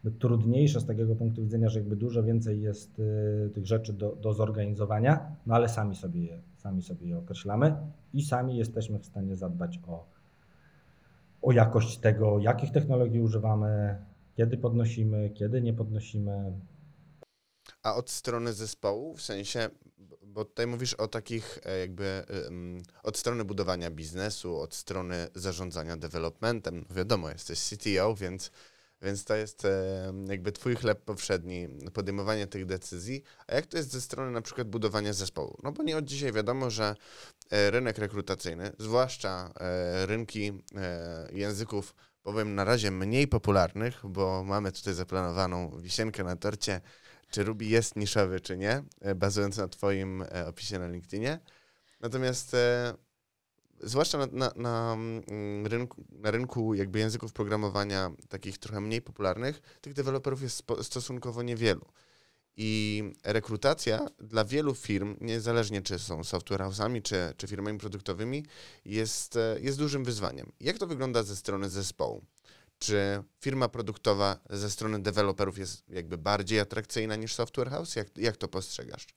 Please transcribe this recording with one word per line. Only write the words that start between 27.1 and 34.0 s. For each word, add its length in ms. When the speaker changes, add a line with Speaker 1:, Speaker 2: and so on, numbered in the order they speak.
Speaker 2:
jesteś 300
C 160
T 300
O, 80
więc, 360
więc 220
to 100
jest, 300
e, 480
jakby 240
twój 220
chleb 300
powszedni, 640
podejmowanie 520
tych 200
decyzji. 560
A 60
jak 120
to 100
jest 160
ze 80